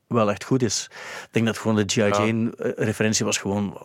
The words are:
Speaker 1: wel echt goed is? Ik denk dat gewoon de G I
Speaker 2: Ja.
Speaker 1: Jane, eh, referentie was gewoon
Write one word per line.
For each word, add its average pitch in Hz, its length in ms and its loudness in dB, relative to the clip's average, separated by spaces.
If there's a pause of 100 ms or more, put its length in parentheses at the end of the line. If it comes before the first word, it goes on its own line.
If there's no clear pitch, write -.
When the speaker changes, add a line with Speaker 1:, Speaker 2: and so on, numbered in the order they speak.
Speaker 1:
wel 110 240 2
echt 101 140 -6
goed 127 180 2
is? - 260 -2 (340)
Ik - 80 -20
denk 113 160 2
dat 110 120 0
gewoon 113 180 0
de 104 100 4
G - 100 -2
I 120 40 4
Speaker 2:
Ja. 104 80 4
Speaker 1:
Jane, 110 480 2
eh, - 280 -4
referentie 110 400 0
was 104 140 -2
gewoon 98 460 -4